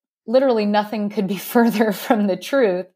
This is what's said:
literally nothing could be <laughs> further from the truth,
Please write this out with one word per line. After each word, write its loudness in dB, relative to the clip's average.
literally 2
nothing -2
could -2
be -4
<laughs> -12
further 2
from 0
the 0
truth, 0